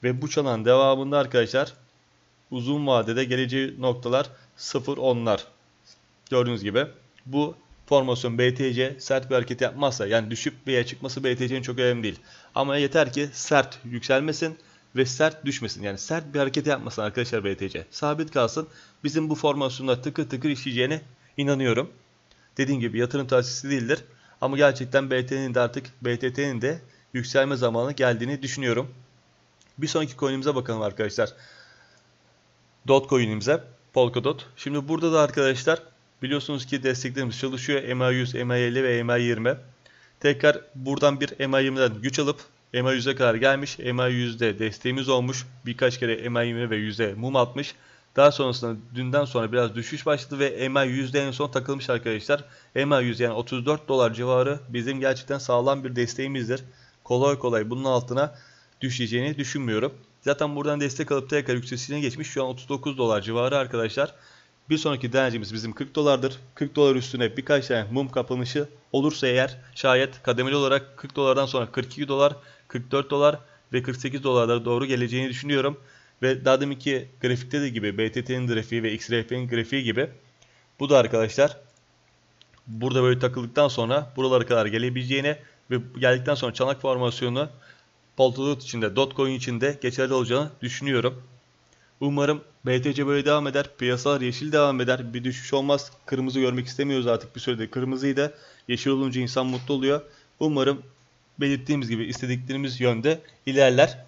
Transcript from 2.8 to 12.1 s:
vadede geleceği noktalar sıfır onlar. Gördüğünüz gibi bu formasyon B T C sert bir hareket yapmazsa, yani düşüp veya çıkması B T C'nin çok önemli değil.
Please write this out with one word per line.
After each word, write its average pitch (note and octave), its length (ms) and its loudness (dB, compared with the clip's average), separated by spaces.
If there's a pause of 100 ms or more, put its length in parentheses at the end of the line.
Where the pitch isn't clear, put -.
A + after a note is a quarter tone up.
vadede A#2 380 2
geleceği C3 560 -2
noktalar B2+ 500 0 (260)
sıfır C#3 420 -6
onlar. A#2 460 0 (880)
Gördüğünüz B2 320 0
gibi G#2 240 0 (400)
bu C#3+ 280 -2 (320)
formasyon B2+ 520 2
B B2 160 4
T C3 200 -2
C C3 240 0
sert C3 320 -2
bir C3 40 0
hareket B2 260 0
yapmazsa, B2+ 460 0
yani A2 240 2
düşüp A#2 240 -4 (120)
veya B2+ 200 2
çıkması C3 380 -8
B B2+ 120 2
T B2+ 120 -2
C'nin C3 140 -4
çok B2+ 160 -6
önemli B2 240 2
değil. G2+ 180 -4 (340)